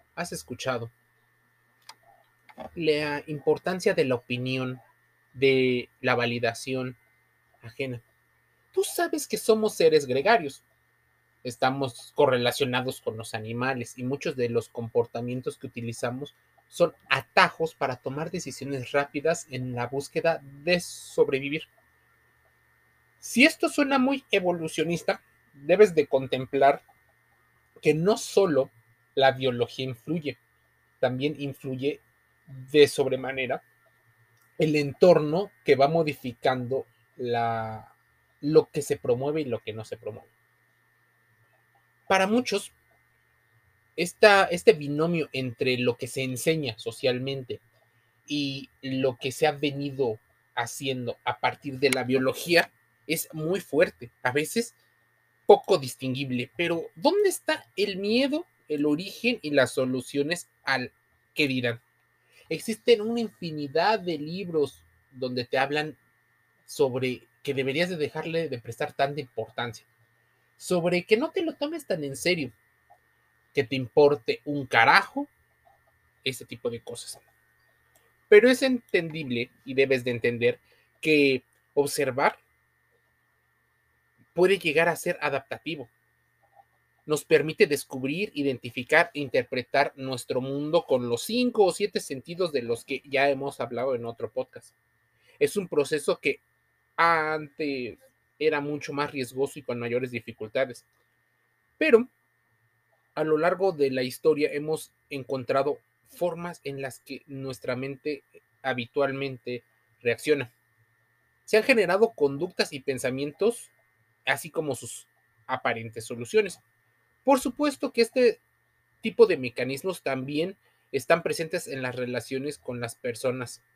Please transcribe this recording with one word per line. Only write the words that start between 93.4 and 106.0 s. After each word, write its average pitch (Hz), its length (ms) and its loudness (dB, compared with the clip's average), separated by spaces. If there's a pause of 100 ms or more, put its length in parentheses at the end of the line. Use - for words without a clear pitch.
hablado 123 360 -4
en 117 100 -6
otro 117 240 -8
podcast. - 460 -10 (640)
Es 143 180 0
un 185 100 -4
proceso 147 520 0
que - 220 -2 (540)
antes 156 1000 0 (400)
era 151 240 0
mucho 147 320 -6
más 143 160 -2
riesgoso 135 480 -4
y 139 60 -14
con 120 160 -6
mayores 123 320 -4
dificultades. 120 720 -6 (920)
Pero 254 280 6 (1120)
a 156 60 0
lo 156 160 2
largo 180 320 2
de 143 180 2
la 131 140 -2
historia 147 500 2
hemos 151 380 -4 (180)
encontrado 135 680 -2 (260)